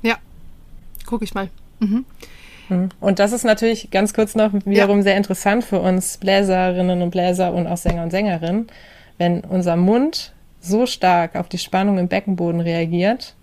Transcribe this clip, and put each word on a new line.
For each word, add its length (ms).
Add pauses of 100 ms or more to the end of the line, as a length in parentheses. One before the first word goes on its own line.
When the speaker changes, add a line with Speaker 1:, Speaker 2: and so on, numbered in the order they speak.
Speaker 1:
Ja, 60 (920)
guck 160
ich 120
mal. 140 (320)
Mhm. 240 (640)
Speaker 2:
Mhm. 200 (100)
Und 180
das 140
ist 120
natürlich 460
ganz 220
kurz 220
noch 180 (140)
wiederum 320
Speaker 1:
Ja. 60
Speaker 2:
sehr 120
interessant 480
für 160
uns 380
Bläserinnen 800
und 100
Bläser 440
und 120
auch 120
Sänger 240
und 80
Sängerinnen. 560 (500)
Wenn 240
unser 360
Mund 560 (280)
so 240
stark 500
auf 140
die 80
Spannung 400
im 120
Beckenboden 520
reagiert 840